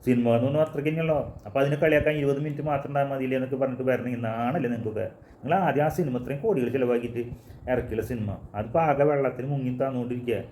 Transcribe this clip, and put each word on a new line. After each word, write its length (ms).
സിനിമ 300
എന്ന് 120
പറഞ്ഞാൽ 180
അത്രയ്ക്ക് 260
തന്നെയല്ലോ. 260
അപ്പോൾ 160
അതിനെ 220
കളിയാക്കാൻ 360
ഇരുപത് 240
മിനിറ്റ് 280
മാത്രം 200
ഉണ്ടായാൽ 220
മതിയില്ലേ 260
എന്നൊക്കെ 220
പറഞ്ഞിട്ട് 280
വരണമെങ്കിൽ 380
നാണല്ലേ 420
നിങ്ങൾക്കൊക്കെ? 380
നിങ്ങൾ 160
ആദ്യം 200
ആ 100
സിനിമ 240
ഇത്രയും 220
കോടികൾ 320
ചിലവാക്കിയിട്ട് 480
ഇറക്കിയുള്ള 400
സിനിമ, 180
അതിപ്പോൾ 340
ആകെ 200
വെള്ളത്തിൽ 440
മുങ്ങി 280
താന്നുകൊണ്ടിരിക്കുക. 720